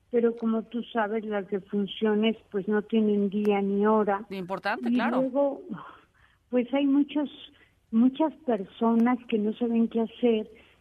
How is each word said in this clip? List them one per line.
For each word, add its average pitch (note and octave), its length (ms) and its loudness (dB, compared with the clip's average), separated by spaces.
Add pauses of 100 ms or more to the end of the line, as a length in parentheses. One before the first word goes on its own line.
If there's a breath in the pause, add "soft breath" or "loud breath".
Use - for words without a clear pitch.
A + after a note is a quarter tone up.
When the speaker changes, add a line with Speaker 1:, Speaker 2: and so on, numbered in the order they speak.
Speaker 1:
pero A#3 280 2
como A3 260 -2
tú A#3+ 180 -8 (120)
sabes, A3 320 -2
las G3+ 240 -4
defunciones, G#3 880 -2 (140)
pues, F#3+ 180 -6
no G#3+ 140 0
tienen G#3 480 2
día G#3 320 0
ni G3+ 240 0
hora. G#3 440 2
Speaker 2:
Importante, G3 600 -4
Speaker 1:
Y A#3+ 40 2
Speaker 2:
claro. A#3+ 280 0
Speaker 1:
luego, C4+ 400 0 (880 loud breath)
pues, B3 240 0
hay C#4+ 140 0
muchos, C#4+ 420 2 (600 soft breath)
muchas C4 420 2 (140)
personas A#3 800 0
que A3+ 100 0
no G#3 160 -2
saben A#3 360 0
qué A3+ 120 -2
hacer, A3 480 0 (320 soft breath)